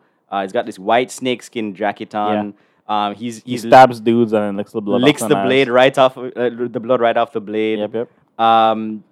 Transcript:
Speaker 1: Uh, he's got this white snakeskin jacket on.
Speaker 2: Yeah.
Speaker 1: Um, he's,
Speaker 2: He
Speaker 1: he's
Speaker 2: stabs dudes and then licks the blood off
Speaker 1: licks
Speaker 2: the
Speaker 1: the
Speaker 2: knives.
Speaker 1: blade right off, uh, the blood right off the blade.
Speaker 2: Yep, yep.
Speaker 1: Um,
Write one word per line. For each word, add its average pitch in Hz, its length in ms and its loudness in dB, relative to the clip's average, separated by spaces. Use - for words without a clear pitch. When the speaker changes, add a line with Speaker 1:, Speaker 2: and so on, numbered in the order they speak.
Speaker 1:
Uh, 98 120 -4
he's 95 100 -8
got 113 140 -4
this 110 120 -14
white 117 340 0
snakeskin 117 600 -6
jacket 101 400 -6
on. 104 400 -4
Speaker 2:
Yeah. 104 180 -2
Speaker 1:
Um, 104 80 -6
he's, 113 280 -10
Speaker 2:
He 123 100 -8
Speaker 1:
he's 113 100 -6
Speaker 2:
stabs 123 380 6
dudes 117 320 2
and 107 100 2
then 101 140 -4
licks 101 160 -8
the 113 80 -6
blood 101 160 -2
off 120 60 0
Speaker 1:
licks 143 200 2
Speaker 2:
the 110 60 -4
Speaker 1:
the 147 60 4
Speaker 2:
knives. - 140 0
Speaker 1:
blade 131 200 2
right 127 300 4
off, 131 200 2
uh, 127 160 -10
the 120 460 -4
blood 120 200 0
right 117 160 2
off 117 160 -2
the 113 80 -6
blade. 107 400 -4
Speaker 2:
Yep, 107 140 -6
yep. 117 160 -6
Speaker 1:
Um, 110 720 2